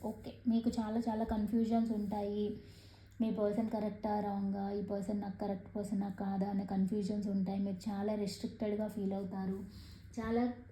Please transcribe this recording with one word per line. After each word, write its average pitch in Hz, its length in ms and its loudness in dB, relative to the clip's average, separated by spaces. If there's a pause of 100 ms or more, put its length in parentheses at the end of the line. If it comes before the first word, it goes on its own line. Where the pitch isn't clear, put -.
ఓకే, - 280 -8 (160)
మీకు 226 220 6
చాలా 220 300 2
చాలా 226 260 2
కన్ఫ్యూజన్స్ 226 640 4
ఉంటాయి. 208 540 0 (720)
మీ 226 140 2
పర్సన్ 208 380 2
కరెక్టా, 208 500 0
రాంగా, 202 520 0
ఈ 202 120 0
పర్సన్ 202 380 -2
నాకు 202 180 -6
కరెక్ట్ 196 300 -2
పర్సనా 202 460 0
కాదా 196 340 0
అనే 196 160 0
కన్ఫ్యూజన్స్ 202 640 2
ఉంటాయి. 196 320 2
మీరు 196 220 -2
చాలా 208 340 0
రెస్ట్రిక్టెడ్‌గా 208 720 -2
ఫీల్ 196 260 -2
అవుతారు. 190 460 -2 (540)
చాలా 226 280 2 (300)